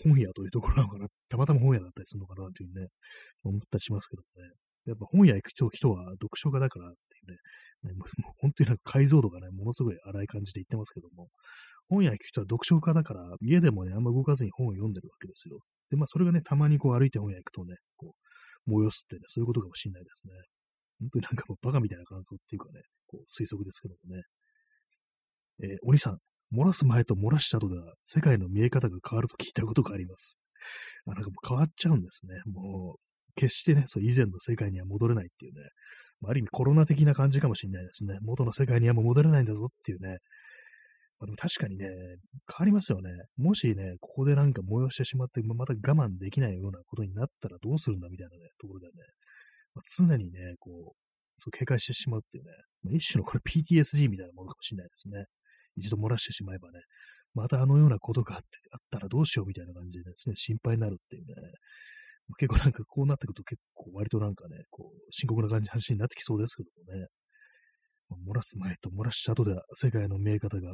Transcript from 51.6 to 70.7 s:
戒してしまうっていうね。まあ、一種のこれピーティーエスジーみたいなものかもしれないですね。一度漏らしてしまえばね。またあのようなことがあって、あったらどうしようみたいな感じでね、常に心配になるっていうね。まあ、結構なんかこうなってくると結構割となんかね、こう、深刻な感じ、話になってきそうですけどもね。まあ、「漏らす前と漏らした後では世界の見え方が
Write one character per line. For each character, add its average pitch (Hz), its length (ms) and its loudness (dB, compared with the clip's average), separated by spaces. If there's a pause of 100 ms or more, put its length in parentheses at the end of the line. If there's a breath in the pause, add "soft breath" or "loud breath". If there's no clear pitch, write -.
戒 123 140 0
し - 60 -6
て 123 80 -6
し - 160 -6
ま 113 80 -2
う 110 40 -6
っ - 80 -14
て - 80 -16
い 127 40 -18
う 143 40 -20
ね。 - 60 -20 (320)
ま 92 80 -6
あ、 - 20 -2
一 160 140 -2
種 - 120 0
の 92 60 -2
こ - 80 -8
れ - 100 0
ピ - 180 -2
ー - 20 2
テ 170 120 2
ィ - 20 8
ー 156 40 8
エ - 20 6
ス - 140 -4
ジ 143 100 4
ー - 20 2
み 98 80 -4
た 92 60 -12
い 87 40 -18
な 87 60 -20
も 90 100 -18
の 92 60 -14
か - 80 -16
も - 40 -20
し - 100 -12
れ 104 60 -8
な 90 80 -12
い - 20 -20
で - 80 -20
す - 140 -18
ね。 101 160 -12 (520 soft breath)
一 98 120 -8
度 107 80 -2
漏 107 120 -2
ら 120 80 0
し - 80 -6
て - 80 -10
し - 100 -10
ま 95 120 -10
え 92 40 -10
ば 90 120 -20
ね。 87 80 -20 (540 loud breath)
ま 117 140 -4
た 127 140 0
あ 131 40 4
の 139 120 6
よ 151 80 10
う 147 40 10
な 107 100 2
こ - 140 -4
と 120 100 2
が 101 120 -10
あ 98 40 -12
っ - 20 -16
て、 - 60 -20 (240)
あ 120 60 -14
っ - 20 -18 (100)
た 107 100 -6
ら 98 80 -8
ど 117 120 -2
う 156 60 4
し - 100 -2
よ 101 80 0
う - 20 -10
み 95 80 -6
た 87 100 -12
い - 20 -18
な 87 80 -14
感 90 180 -16
じ 87 80 -14
で 87 60 -16
ね、 90 120 -18
常 - 140 -8
に 98 60 -6
心 110 260 -4
配 117 120 0
に 113 60 0
な 107 80 0
る 92 100 -6
っ - 100 -20
て - 60 -20
い - 60 -16
う 160 60 -20
ね。 - 60 -18 (920 loud breath)
ま - 60 -14
あ、 - 40 -20
結 139 120 2
構 - 80 2
な - 100 6
ん 131 40 4
か - 140 -4
こ - 180 -2
う - 20 2
な 143 100 2
っ - 20 -4
て - 100 -8
く 98 40 -8
る - 20 -10
と 101 100 -12
結 - 180 -12 (120)
構 - 200 -20
割 104 160 -4
と 110 100 0
な 104 80 0
ん 98 80 -4
か 90 120 -18
ね、 80 220 -16
こ - 240 -20
う、 - 40 -20 (140)
深 - 160 -4
刻 117 140 0
な 107 80 0
感 110 120 0
じ、 107 80 -4
話 117 240 -4
に 104 40 -2
な 107 80 -2
っ - 20 0
て - 80 -12
き - 60 -16
そ 113 140 -4
う 104 40 0
で 113 80 -2
す - 80 -12
け - 80 -12
ど - 60 -20 (160)
も 95 140 -10
ね。 92 80 -10 (1000 soft breath)
ま 90 80 -12
あ、 - 100 -16
「漏 101 60 -6
ら 117 80 -2
す - 160 -10
前 92 200 -6
と - 120 -12
漏 95 140 -6
ら 113 80 -4
し - 120 -6
た 113 100 0
後 120 100 2
で 101 100 0
は 90 100 -8 (120)
世 127 160 0
界 104 180 0
の 98 80 -2
見 101 140 0
え 107 80 2
方 101 200 -4
が 87 140 -10